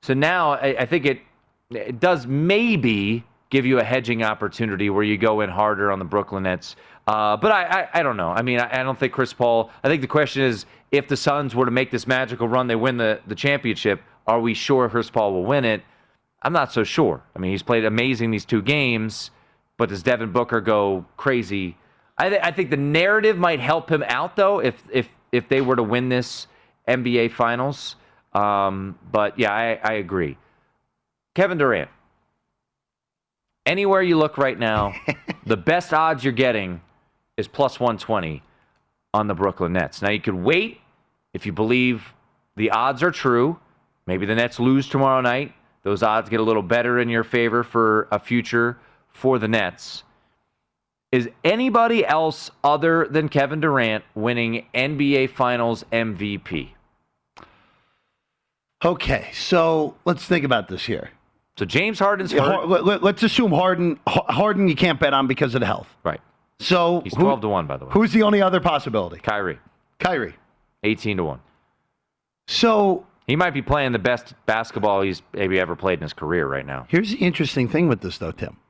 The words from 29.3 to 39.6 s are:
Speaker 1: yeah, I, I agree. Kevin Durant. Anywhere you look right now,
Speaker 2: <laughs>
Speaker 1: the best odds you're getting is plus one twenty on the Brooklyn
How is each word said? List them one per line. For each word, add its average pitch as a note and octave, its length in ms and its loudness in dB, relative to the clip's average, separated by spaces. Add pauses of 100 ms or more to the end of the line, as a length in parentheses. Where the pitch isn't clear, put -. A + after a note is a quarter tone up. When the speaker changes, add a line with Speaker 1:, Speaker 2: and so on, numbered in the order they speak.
Speaker 1:
yeah, G#2+ 140 2
I, A2+ 300 -2
I A2 120 0
agree. F2+ 440 -4 (960)
Kevin F3+ 240 2
Durant. A2+ 320 2 (1800)
Anywhere F#3+ 360 2
you F3 160 2
look D3+ 200 2
right C3 200 0
now, G#2+ 360 0 (260)
Speaker 2:
<laughs> - 260 -12
Speaker 1:
the A2 100 2
best D#3 360 0
odds D#3 300 2
you're C3 100 0
getting G#2+ 480 0 (560)
is G#2+ 120 -4
plus - 320 -2
one A#2+ 180 0
twenty E2 440 -4 (680)
on G#2+ 140 0
the G2+ 80 -2
Brooklyn F2+ 380 -2